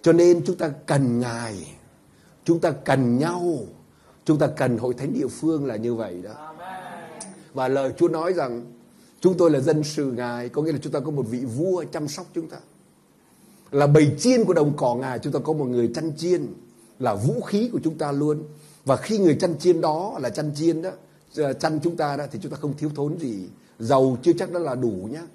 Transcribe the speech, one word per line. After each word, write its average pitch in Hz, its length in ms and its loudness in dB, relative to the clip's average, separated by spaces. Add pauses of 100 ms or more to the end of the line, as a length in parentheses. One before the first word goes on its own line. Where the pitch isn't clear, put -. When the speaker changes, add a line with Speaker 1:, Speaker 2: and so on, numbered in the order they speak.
Speaker 1:
Cho 170 120 6
nên 175 320 8
chúng 185 120 -2
ta 165 140 -2 (140)
cần 131 340 2
Ngài, 117 560 -6 (680)
chúng 170 160 2
ta 165 120 0
cần 131 460 2
nhau, 175 400 0 (680)
chúng 151 140 2
ta 147 80 4
cần 127 300 0
hội 123 160 -2
thánh 143 200 -6
địa 175 140 -2
phương 151 380 -2
là 120 100 -4
như 113 200 -4
vậy 92 280 -8
đó. 101 100 -14
Speaker 2:
Amen. 175 880 -16 (320)
Speaker 1:
Và 131 140 -2
lời 135 300 0
Chúa 170 100 4
nói 165 260 0
rằng 127 280 -2 (580)
chúng 180 180 4
tôi 170 140 6
là 139 80 4
dân 151 240 2
sự 147 280 -4
Ngài, 120 380 -6
có 147 120 -2
nghĩa 160 100 0
là 135 100 -2
chúng 139 120 -8
ta 151 60 -2
có 143 120 -6
một 139 180 -2
vị 123 160 -4
vua 160 460 -2
chăm 151 160 -6
sóc 175 260 -10
chúng 160 160 -8
ta. - 80 -18 (1120)
Là 143 160 4
bầy 147 320 8
chiên 247 260 4
của 180 80 2
đồng 151 240 4
cỏ 123 180 0
Ngài, 127 240 -4
chúng 139 140 -4
ta 147 100 0
có 151 100 0
một 151 120 0
người 120 300 2
chăn 160 220 -4
chiên, 156 360 0 (460)
là 117 160 0
vũ 160 260 0
khí 220 320 0
của 160 100 -2
chúng 160 140 -2
ta 147 140 -4
luôn. 151 320 0 (420)
Và 131 100 4
khi 214 220 -2
người 175 220 6
chăn 170 200 0
chiên 175 220 4
đó 175 380 -2
là 123 100 -2
chăn 151 260 -4
chiên 160 260 0
đó, 185 80 -6 (480)
ờ, 143 160 0
chăn 156 300 -2
chúng 170 140 0
ta 147 200 -2
đó, 143 140 -6
thì - 100 -8
chúng 135 100 -8
ta 139 100 -10
không 143 160 -4
thiếu 151 180 -4
thốn 147 240 -4
gì. 107 300 -8 (300)
Giàu 131 420 4
chưa 170 180 4
chắc 180 120 -4
đã 175 80 -2
là 143 160 -2
đủ 110 360 -2
nhá. 156 100 -10 (140)